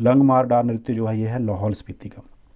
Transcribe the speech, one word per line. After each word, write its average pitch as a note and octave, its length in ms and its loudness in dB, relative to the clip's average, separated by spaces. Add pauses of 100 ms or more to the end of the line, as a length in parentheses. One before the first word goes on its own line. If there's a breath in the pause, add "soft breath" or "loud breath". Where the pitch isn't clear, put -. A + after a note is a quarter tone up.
लंग B2 220 4
मार्डा C3 400 4
नृत्य A#2+ 320 -4
जो A2 120 -2
है, A2 140 -2
ये A2 60 -2
है A#2+ 180 -4
लाहौल G#2 280 -4
स्पीति - 360 -14
का। - 140 -18 (340)